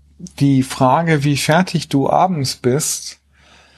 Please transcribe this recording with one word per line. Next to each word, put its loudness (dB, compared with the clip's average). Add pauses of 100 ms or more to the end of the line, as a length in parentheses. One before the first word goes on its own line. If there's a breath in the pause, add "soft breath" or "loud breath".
(380)
die 4
Frage, 0
wie 0
fertig 0
du 0
abends 0
bist, -4 (600 soft breath)